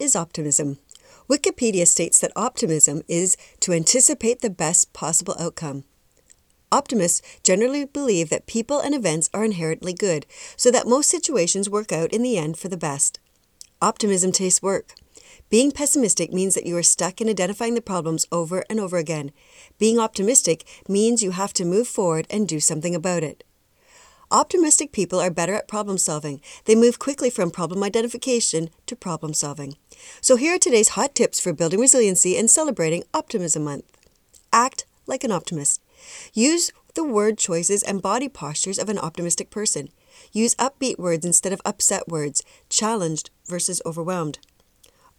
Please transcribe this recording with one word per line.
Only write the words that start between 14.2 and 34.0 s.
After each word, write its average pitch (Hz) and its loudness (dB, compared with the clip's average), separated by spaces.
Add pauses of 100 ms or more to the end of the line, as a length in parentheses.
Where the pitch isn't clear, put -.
takes 185 0
work. - -4 (540)
Being 254 6
pessimistic 269 0
means 185 0
that - -4
you 175 -2
are 170 0
stuck 175 -2
in 220 0
identifying 208 -2
the 233 -2
problems 165 -4
over 170 -2
and 220 -2
over 180 -4
again. 151 -4 (480)
Being 226 4
optimistic 220 0 (240)
means 220 2
you 185 -2
have 190 -4
to 190 -2
move 196 2
forward 165 -2
and 208 -2
do 156 -4
something 165 -2
about 175 -2
it. - -8 (840)
Optimistic 302 2
people 185 0
are 175 2
better 175 -2
at - -6
problem 202 -4
solving. 151 -4 (240)
They 220 6
move 233 6
quickly 277 -2
from 180 -2
problem 180 -4
identification 226 -2 (160)
to 240 -12
problem 156 -8
solving. 143 -6 (460)
So 254 8
here 311 2
are 370 0
today's 233 4
hot 262 -2
tips - 2
for 180 -2
building 165 0
resiliency 208 4
and 226 2
celebrating 180 0
Optimism 175 -2
Month. 143 -8 (640)